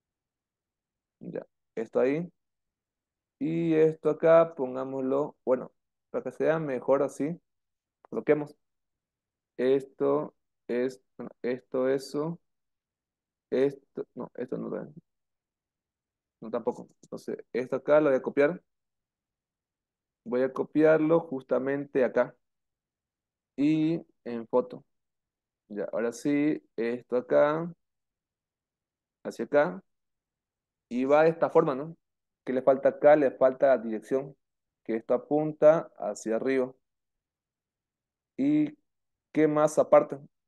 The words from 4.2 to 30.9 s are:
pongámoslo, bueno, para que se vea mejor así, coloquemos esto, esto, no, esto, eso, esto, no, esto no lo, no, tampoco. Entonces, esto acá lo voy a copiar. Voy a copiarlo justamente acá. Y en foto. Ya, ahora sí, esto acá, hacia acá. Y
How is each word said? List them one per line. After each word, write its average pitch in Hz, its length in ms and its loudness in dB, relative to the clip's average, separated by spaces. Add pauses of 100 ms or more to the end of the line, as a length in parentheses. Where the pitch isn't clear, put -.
pongámoslo, 131 880 -4
bueno, - 260 0 (400)
para 120 140 -8
que 127 80 -10
se 135 120 -4
vea 156 140 2
mejor 139 440 -2
así, 143 380 -4 (640)
coloquemos 147 540 -2 (1000)
esto, 139 800 0 (320)
esto, 127 380 -4 (140)
no, 120 100 -14 (140)
esto, 127 460 -4
eso, 147 520 -4 (1120)
esto, 135 540 -4 (100)
no, 120 200 -12
esto 123 220 -8
no 113 120 -8
lo, 113 240 -10 (1500)
no, 113 100 -14
tampoco. 120 380 -8 (140)
Entonces, - 340 -12 (160)
esto 127 240 -4
acá 147 240 2
lo 151 100 2
voy 131 80 2
a 123 40 -4
copiar. 143 400 0 (1600)
Voy 120 180 -2
a 135 100 -2
copiarlo 156 680 2
justamente 135 840 -4
acá. 123 300 -2 (1200)
Y 156 480 0 (200)
en 117 220 -10
foto. 123 380 -2 (840)
Ya, 101 240 -8
ahora 113 200 -2
sí, 147 500 -2 (140)
esto 120 400 -4
acá, 147 560 0 (1500)
hacia 117 220 -8
acá. 170 360 0 (1080)
Y 123 180 -4